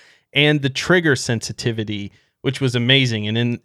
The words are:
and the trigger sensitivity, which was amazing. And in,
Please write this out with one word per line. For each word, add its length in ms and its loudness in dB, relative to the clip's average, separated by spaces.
and 300 4
the 80 -2
trigger 460 2
sensitivity, 960 -6
which 160 -2
was 160 0
amazing. 540 2
And 80 -2
in, 280 0